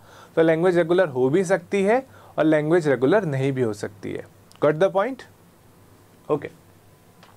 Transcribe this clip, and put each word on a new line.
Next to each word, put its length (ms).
तो 60
लैंग्वेज 340
रेगुलर 320
हो 220
भी 140
सकती 380
है 220
और 60
लैंग्वेज 440
रेगुलर 360
नहीं 280
भी 100
हो 100
सकती 400
है। 120
Got 180
the 120
point? 280
ओके, 200